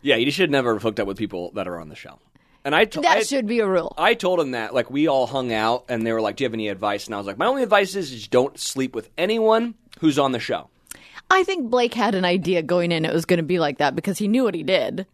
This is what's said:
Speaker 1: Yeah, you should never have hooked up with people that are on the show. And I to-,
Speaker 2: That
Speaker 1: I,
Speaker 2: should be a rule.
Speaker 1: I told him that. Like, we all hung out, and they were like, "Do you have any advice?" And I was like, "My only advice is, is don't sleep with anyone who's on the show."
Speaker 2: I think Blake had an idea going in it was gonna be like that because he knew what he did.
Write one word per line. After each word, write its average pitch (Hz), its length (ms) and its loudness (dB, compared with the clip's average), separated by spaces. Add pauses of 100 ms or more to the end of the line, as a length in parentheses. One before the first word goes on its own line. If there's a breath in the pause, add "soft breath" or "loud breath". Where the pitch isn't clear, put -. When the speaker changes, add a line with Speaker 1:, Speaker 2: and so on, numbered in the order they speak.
Speaker 1:
Yeah, 135 140 2
you 120 160 0
should 165 200 0
never 127 220 2
have 101 100 -4
hooked 110 180 -2
up 98 60 -2
with 98 100 -6
people 92 380 -6
that 95 120 -6
are 87 120 -8
on 80 100 -14
the 73 60 -18
show. - 240 -20 (440 soft breath)
And 139 100 -2
I 190 120 6
to-, 294 160 -8
Speaker 2:
That 320 160 4
Speaker 1:
I, 220 60 2
Speaker 2:
should 262 240 -2
be 233 120 0
a 208 80 2
rule. 185 300 0
Speaker 1:
I 190 160 4
told 185 260 0
him 139 120 0
that. 113 220 -6
Like, 123 160 0
we 143 180 0
all 135 200 2
hung 127 240 -2
out, 113 380 2
and 113 160 -2
they 113 80 0
were 113 80 0
like, 107 160 -2
"Do 135 60 -2
you 127 40 0
have 110 60 -4
any 110 160 -4
advice?" 101 380 -4
And 110 80 -8
I - 20 -4
was 101 100 -6
like, 98 100 -8
"My 165 80 0
only 262 180 2
advice 196 320 2
is, 165 160 -6
is 110 160 -14
don't 127 320 2
sleep 131 360 -6
with 113 220 -10
anyone 220 580 2 (240)
who's 151 200 2
on 135 120 2
the 120 80 -2
show." 95 300 -6 (600 loud breath)
Speaker 2:
I 381 140 6
think 349 260 -2
Blake 240 240 2
had 220 220 0
an 185 80 0
idea 175 380 2
going 175 320 0
in 160 100 0
it 160 100 -2
was 160 120 0
gonna 170 180 2
be 170 160 0
like 143 200 0
that 139 180 2
because 180 200 -4
he 208 120 -2
knew 247 160 2
what 190 100 0
he 165 80 -6
did. 175 500 0